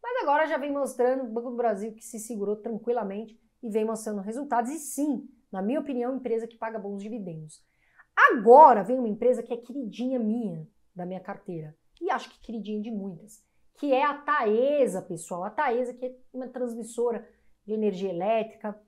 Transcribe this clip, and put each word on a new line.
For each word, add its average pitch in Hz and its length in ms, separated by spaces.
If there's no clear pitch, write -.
Mas 480 180
agora 302 240
já 294 120
vem 285 120
mostrando 262 540
o 220 80
Banco 240 160
do 240 80
Brasil 220 380
que - 100
se - 140
segurou 208 380
tranquilamente 220 840
e 233 80
vem 214 160
mostrando 214 340
resultados. 233 500
E 320 80
sim, 285 480
na 190 120
minha 254 180
opinião, 262 340
empresa 226 320
que - 120
paga 220 200
bons 196 240
dividendos. 180 640
Agora 262 680
vem 247 140
uma 240 100
empresa 233 340
que 240 120
é - 20
queridinha 247 600
minha, 214 500
da 180 120
minha 185 140
carteira, 175 540
e 349 80
acho 254 200
que - 100
queridinha 214 420
de 233 80
muitas, 196 520
que 285 180
é 269 100
a 285 80
Taesa, 254 880
pessoal. 175 420
A 208 80
Taesa, 247 440
que 254 100
é 254 100
uma 254 140
transmissora 233 760
de 202 80
energia 196 380
elétrica 208 760